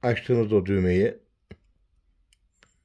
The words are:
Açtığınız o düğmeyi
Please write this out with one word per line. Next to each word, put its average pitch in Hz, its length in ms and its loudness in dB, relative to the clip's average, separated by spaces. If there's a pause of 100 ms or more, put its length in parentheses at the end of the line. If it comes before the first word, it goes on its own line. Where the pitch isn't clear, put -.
Açtığınız 117 500 0
o 98 140 2
düğmeyi 95 520 0 (1700)